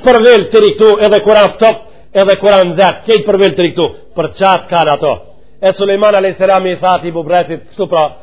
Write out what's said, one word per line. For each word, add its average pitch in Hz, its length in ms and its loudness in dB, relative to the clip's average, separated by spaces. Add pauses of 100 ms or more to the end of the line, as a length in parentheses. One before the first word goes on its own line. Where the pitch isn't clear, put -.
për 247 180 4
vel 233 260 4
të 214 140 4
riktu, 214 260 2 (160)
edhe 208 200 2
kur 214 120 4
aftop, 208 440 0 (320)
edhe 196 280 2
kur 202 140 2
anë 175 220 0
zet, 180 300 0
kejt 214 200 0
për 196 140 0
vel 185 160 0
të 175 100 0
riktu, 160 200 -4 (280)
për 151 220 -6
qatë 190 320 -2
kanë 160 280 0
ato. 143 160 -2 (500)
E 190 100 0
Sulejman 202 420 -2
alayhis 190 220 -2
salam 190 300 0
i 180 120 -4
tha 185 180 -2
atij 170 180 -10
bubretit, 165 560 -4
kështu 185 180 -8
pra, 160 140 0 (200)